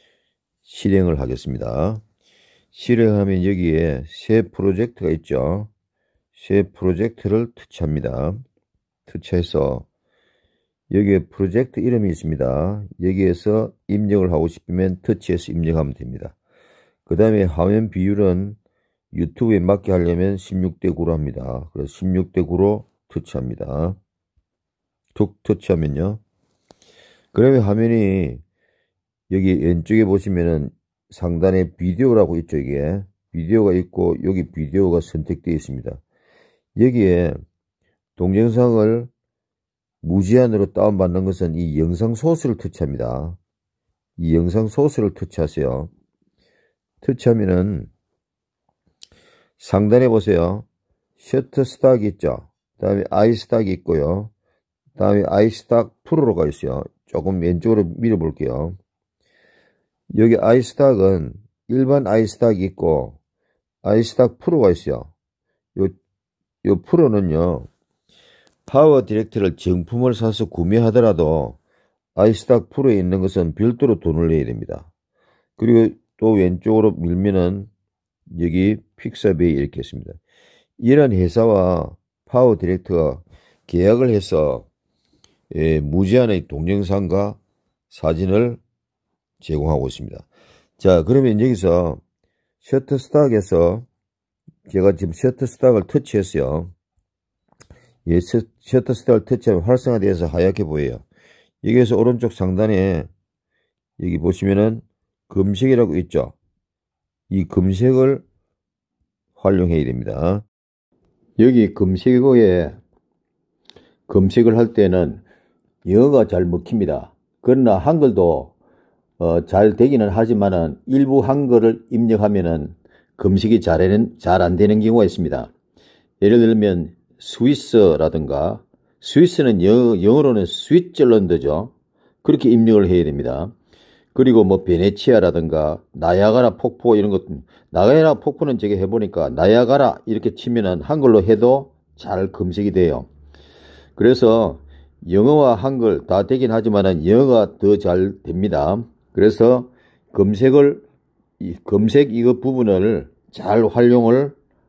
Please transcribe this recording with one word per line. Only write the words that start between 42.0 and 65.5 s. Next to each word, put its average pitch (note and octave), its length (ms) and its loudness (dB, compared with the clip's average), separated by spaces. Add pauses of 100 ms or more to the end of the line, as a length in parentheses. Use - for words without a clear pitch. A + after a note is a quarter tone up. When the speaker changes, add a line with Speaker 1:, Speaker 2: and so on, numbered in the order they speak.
Speaker 1:
소스를 D3+ 440 -4
터치합니다. C#2 800 -8 (800)
이 E2 180 -2
영상 F2 320 0
소스를 A#2 460 -2
터치하세요. D2 760 -6 (1120)
터치하면은 G2+ 880 0 (1700)
상단에 G#2+ 500 0
보세요. G2+ 580 0 (520)
셔터 C3 460 -4
스탁이 B2+ 440 0
있죠. D#2+ 420 -8 (280)
그다음에 G2+ 320 -2
아이 A2 240 2
스탁이 A2 380 -4
있고요. F2 580 -4 (600)
그다음에 G2+ 360 0
아이 G#2 220 2
스탁 - 540 -4
프로로 C#3 320 0
가 E2 120 -2
있어요. C#2+ 360 -8 (220)
조금 F2 360 -6
왼쪽으로 F2+ 440 0 (120)
밀어볼게요. D#2+ 800 -4 (1400)
여기 A2+ 220 4
아이 A#2+ 220 2
스탁은 F#2+ 720 0 (360)
일반 C3 380 0
아이 A2 200 2
스탁이 G#2 380 0
있고 C#2+ 540 -4 (640)
아이 G#2+ 220 0
스탁 A#2+ 340 0
프로가 D3 320 2
있어요. D2 440 -4 (640)